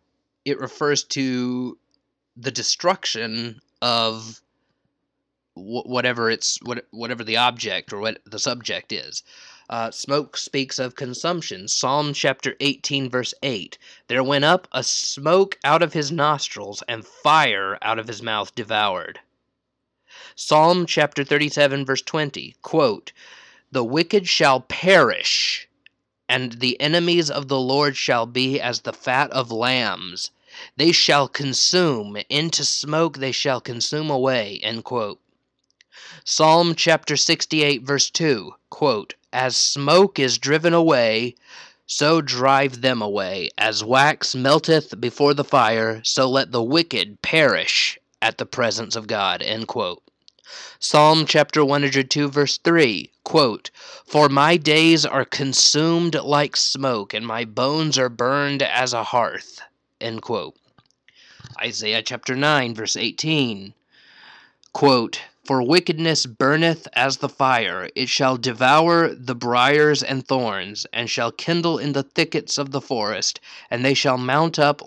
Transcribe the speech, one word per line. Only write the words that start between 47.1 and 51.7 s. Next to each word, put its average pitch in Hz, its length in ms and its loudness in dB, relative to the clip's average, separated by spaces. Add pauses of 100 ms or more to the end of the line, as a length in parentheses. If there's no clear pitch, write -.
perish 123 760 0 (240)
at 113 160 0
the 117 80 -8
presence 110 480 -4
of 110 120 -8
God," 98 360 -2
end 110 260 -6
quote. 90 340 -6 (800)
Psalm 156 460 4
chapter 151 380 4
one 143 180 2